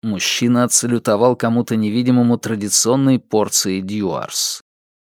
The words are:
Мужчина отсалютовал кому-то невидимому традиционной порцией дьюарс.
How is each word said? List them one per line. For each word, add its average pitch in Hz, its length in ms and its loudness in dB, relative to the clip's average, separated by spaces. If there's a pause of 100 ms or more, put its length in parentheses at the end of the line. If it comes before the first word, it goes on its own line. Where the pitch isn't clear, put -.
Мужчина 120 600 0
отсалютовал 120 720 2
кому-то 117 400 0
невидимому 120 600 2
традиционной 117 840 0
порцией 98 640 -2
дьюарс. 95 760 -6 (440)